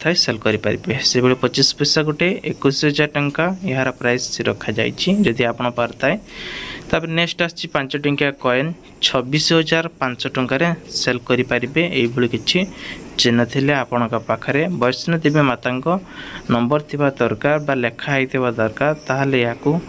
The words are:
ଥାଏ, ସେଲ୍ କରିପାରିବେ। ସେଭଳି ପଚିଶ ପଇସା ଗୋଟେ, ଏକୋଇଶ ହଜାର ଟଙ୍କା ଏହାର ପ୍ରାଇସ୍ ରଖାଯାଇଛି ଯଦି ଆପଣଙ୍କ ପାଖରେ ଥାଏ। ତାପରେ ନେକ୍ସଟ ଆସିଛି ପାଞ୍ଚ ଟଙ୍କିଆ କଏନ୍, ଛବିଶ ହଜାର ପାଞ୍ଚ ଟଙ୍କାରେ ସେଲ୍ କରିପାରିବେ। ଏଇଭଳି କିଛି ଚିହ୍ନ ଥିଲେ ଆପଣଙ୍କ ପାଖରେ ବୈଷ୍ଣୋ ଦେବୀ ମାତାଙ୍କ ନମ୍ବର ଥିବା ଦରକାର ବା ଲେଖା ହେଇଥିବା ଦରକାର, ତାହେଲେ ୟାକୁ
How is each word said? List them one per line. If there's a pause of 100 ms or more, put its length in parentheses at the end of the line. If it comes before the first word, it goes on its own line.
ଥାଏ,
ସେଲ୍
କରିପାରିବେ।
ସେଭଳି
ପଚିଶ (100)
ପଇସା
ଗୋଟେ, (160)
ଏକୋଇଶ
ହଜାର
ଟଙ୍କା (200)
ଏହାର (120)
ପ୍ରାଇସ୍ (200)
ରଖାଯାଇଛି (160)
ଯଦି
ଆପଣଙ୍କ
ପାଖରେ
ଥାଏ। (760)
ତାପରେ
ନେକ୍ସଟ
ଆସିଛି
ପାଞ୍ଚ (120)
ଟଙ୍କିଆ (140)
କଏନ୍, (360)
ଛବିଶ (120)
ହଜାର (140)
ପାଞ୍ଚ (140)
ଟଙ୍କାରେ (320)
ସେଲ୍
କରିପାରିବେ। (180)
ଏଇଭଳି
କିଛି (580)
ଚିହ୍ନ (140)
ଥିଲେ
ଆପଣଙ୍କ (140)
ପାଖରେ (180)
ବୈଷ୍ଣୋ
ଦେବୀ
ମାତାଙ୍କ (640)
ନମ୍ବର (100)
ଥିବା (100)
ଦରକାର (100)
ବା
ଲେଖା
ହେଇଥିବା
ଦରକାର, (140)
ତାହେଲେ
ୟାକୁ (180)